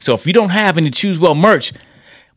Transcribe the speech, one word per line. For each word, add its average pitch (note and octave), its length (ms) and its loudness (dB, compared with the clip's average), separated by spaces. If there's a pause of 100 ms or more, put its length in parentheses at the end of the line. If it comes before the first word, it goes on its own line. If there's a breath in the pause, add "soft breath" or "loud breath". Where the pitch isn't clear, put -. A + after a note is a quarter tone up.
So C3 120 -2
if A2+ 140 -4
you F3 60 -2
don't G#3+ 160 2
have F#3+ 280 0
any D#3 140 0
Choose F3+ 300 -4
Well D#3+ 160 2
merch, E3+ 360 0 (640 soft breath)